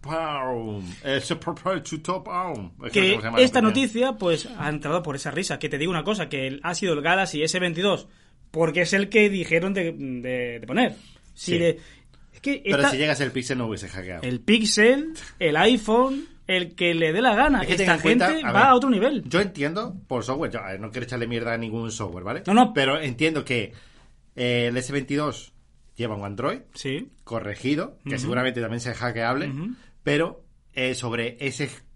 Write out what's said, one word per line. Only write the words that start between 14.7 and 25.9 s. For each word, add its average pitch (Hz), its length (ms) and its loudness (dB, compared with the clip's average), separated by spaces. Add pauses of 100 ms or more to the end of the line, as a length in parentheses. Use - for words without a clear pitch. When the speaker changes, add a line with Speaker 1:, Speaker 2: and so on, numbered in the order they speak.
Speaker 2:
el 151 200 2
iPhone, 247 640 4 (220)
el 180 280 -2
que 175 200 2
le 165 180 2
dé 185 80 0
la 247 160 4
gana. 269 240 4
Speaker 1:
Es - 80 -4
que 190 80 4
ten 190 60 2
Speaker 2:
Esta 180 140 4
Speaker 1:
en 160 40 -2
cuenta, 240 280 6
Speaker 2:
gente 311 180 0
Speaker 1:
a - 60 0
Speaker 2:
va 196 80 6
Speaker 1:
ver, 262 100 10
Speaker 2:
a 254 40 10
otro 254 160 4
nivel. 233 380 2
Speaker 1:
yo 170 120 4
entiendo 180 540 -2 (140)
por 120 160 -2
software, 135 260 -2
yo, 110 100 -6
a 98 120 -8
ver, 98 80 -8
no 107 100 -8
quiero 120 140 -6
echarle 120 220 -4
mierda 117 260 -2
a 117 60 -2
ningún 113 340 -4
software, 90 320 -8
¿vale? 127 220 -6
Speaker 2:
No, 190 80 4
no. 226 180 6
Speaker 1:
Pero 139 260 2
entiendo 147 460 -2
que, 120 280 -4 (640)
eh, 120 340 0
el 120 100 -2
S 127 140 -6
veintidós 143 600 -4 (420)